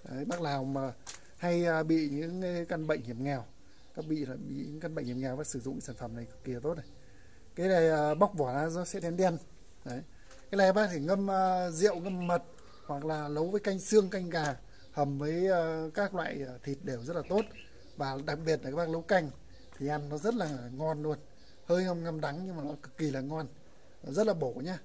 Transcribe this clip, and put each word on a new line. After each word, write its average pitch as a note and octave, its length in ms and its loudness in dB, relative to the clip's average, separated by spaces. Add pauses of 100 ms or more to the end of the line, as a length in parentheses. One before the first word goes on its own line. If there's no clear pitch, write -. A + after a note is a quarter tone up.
Đấy, C3+ 220 -4
bác F3 160 0
nào C#3+ 220 0
mà C3+ 300 0 (440)
hay, F3 280 4
à, D#3+ 180 4
bị D#3 260 4
những E3+ 320 -2
cái F3 280 0
căn D#3 180 -2
bệnh D3+ 140 2
hiểm A#2 220 -6
nghèo, C3+ 220 0 (500)
các D#3 100 -6
bị D3+ 200 -2
là B2+ 100 -6
bị D3 200 -8
những D3+ 240 -8
căn D#3+ 160 -6
bệnh D3 100 -4
hiểm B2 160 -4
nghèo, C3 140 -2
bác D3 120 -6
sử C3+ 120 -4
dụng A#2+ 220 -6
sản B2+ 140 -10
phẩm A#2 200 -8
này A#2 100 -8
cực - 180 -16
kỳ C3 80 -6
là A#2+ 120 -4
tốt D#3+ 120 0
này. D#3+ 100 -10 (720)
Cái F3 120 0
này, E3+ 220 8
à, D3+ 240 4
bóc F#3 240 6
vỏ B2+ 160 2
ra D3+ 220 2
nó F3 100 -2
sẽ G3 140 -6
đen E3+ 180 -2
đen. F3+ 200 6 (480)
Đấy. C3 160 -6 (500)
Cái G3 60 0
này F#3+ 160 10
bác G#3 140 6
thể F3 120 0
ngâm, G3 320 2
à, F#3 380 4
rượu, F3 300 4
ngâm F3+ 280 -2
mật F3 160 4 (420)
hoặc C#3+ 200 -2
là D#3 220 0
nấu D#3 240 0
với G#3 100 2
canh F#3+ 180 0
xương, G3+ 300 6
canh F#3 200 -4
gà, D#3 260 0 (360)
hầm C#3+ 260 2
với, E3 340 2
à, D#3+ 320 2 (100)
các G3 220 0
loại, D#3 320 -2
à, B2+ 60 -10 (100)
thịt C#3 200 -2
đều A#2+ 200 -4
rất D#3+ 120 -4
là D#3+ 140 0
tốt. G3+ 120 4 (560)
Và C3+ 280 -2
đặc D3+ 200 -2
biệt D#3 180 4
là C3+ 80 -4
các C#3+ 60 -2
bác E3+ 120 2
nấu E3 120 0
canh E3 300 4 (480)
thì C#3 80 -2
ăn D3 220 -2
nó D3+ 80 -4
rất G#3+ 180 0
là F#3+ 120 2 (260)
ngon D3+ 300 -2
luôn. D3+ 160 -2 (460)
Hơi F3+ 180 4
ngâm, F3 200 -2
ngâm D#3+ 180 -4
đắng D3+ 240 -4
nhưng F#3 120 -6
mà D3 60 -6
nó D3 80 -4 (120)
cực - 140 -16
kỳ D3+ 140 0
là C3 100 -2
ngon. D3+ 260 -4 (560)
Nó - 80 -8
rất G3+ 160 4
là G#3 60 4
bổ C#3 200 0
nhá. D#3 320 -4